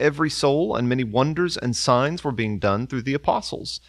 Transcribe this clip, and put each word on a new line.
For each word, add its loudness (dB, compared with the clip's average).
every 2
soul, 2
and 0
many 2
wonders 0
and -2
signs 2
were -2
being -2
done 0
through -6
the -2
apostles. -4